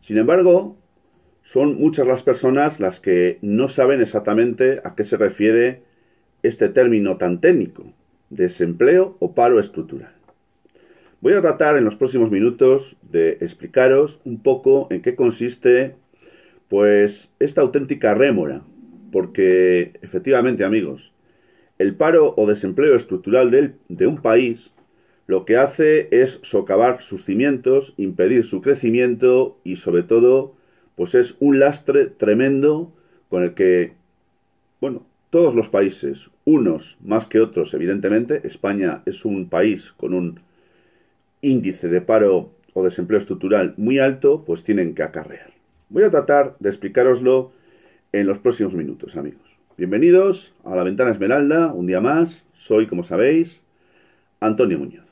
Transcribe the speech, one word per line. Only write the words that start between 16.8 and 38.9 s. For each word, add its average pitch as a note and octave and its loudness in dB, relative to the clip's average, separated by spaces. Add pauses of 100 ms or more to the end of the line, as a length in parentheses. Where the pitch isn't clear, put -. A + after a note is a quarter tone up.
esta D3 -2
auténtica C3+ -2
rémora, G2+ -2 (500)
porque, F#2 0 (100)
efectivamente, A#2 -2
amigos, F#2+ -4 (680)
el G2 -2
paro D#3 2
o G#2+ 2
desempleo G#2 2
estructural A#2 0
del, C#3 2 (120)
de F2 -2
un D3+ -2
país A#2 0 (540)
lo F#2 -2
que A2 2
hace D3+ 0
es C3 2
socavar G#2 -2
sus - -16
cimientos, C3 -2
impedir G2+ 0
su G2 -8
crecimiento B2+ 0
y, F2+ -10
sobre F2 -2
todo, C3 2 (420)
pues F3+ -6
es B2 2
un C#3 2
lastre C#3 0
tremendo C#3 -2 (380)
con F2+ -2
el E2+ -4
que, F2+ 0 (880)
bueno, C3 -8 (240)
todos E3 2
los A2+ 0
países, F#2 -4 (160)
unos A2+ 0
más A2 -4
que A2 0
otros, F2+ -2
evidentemente, G2+ -2
España G2 -6